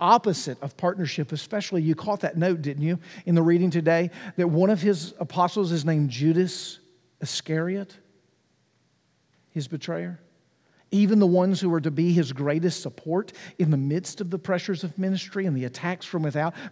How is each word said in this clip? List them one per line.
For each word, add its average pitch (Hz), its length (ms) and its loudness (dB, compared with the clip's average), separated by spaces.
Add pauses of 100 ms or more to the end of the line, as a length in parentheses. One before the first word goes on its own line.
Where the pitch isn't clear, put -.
opposite 180 600 2
of 139 120 -10
partnership, 175 560 -4
especially, 180 520 -4
you 160 100 2
caught 202 280 -4
that 165 160 -4
note, 170 260 0
didn't 143 180 -4
you, 170 180 0 (260)
in 175 100 4
the 165 80 6
reading 175 260 4
today, 165 400 2 (260)
that 175 120 2
one 170 240 4
of 196 100 2
his 180 380 0
apostles 180 520 0
is 156 140 -2
named 151 240 2
Judas 160 680 0 (420)
Iscariot, 175 760 -6 (1500)
his 143 160 -6
betrayer? 170 520 -8 (680)
Even 208 300 4
the 196 80 6
ones 180 340 4
who 180 100 2
are 165 100 2
to 160 100 -2
be 165 220 2
his 147 200 2
greatest 151 480 -2
support 165 500 -4 (280)
in 165 100 4
the 151 80 4
midst 143 440 -2
of 180 100 -6
the 185 80 -4
pressures 180 440 -4
of 170 140 -8
ministry 190 480 -4
and 160 100 0
the 127 100 -2
attacks 175 400 -6
from 165 180 -4
without 151 320 -2 (160)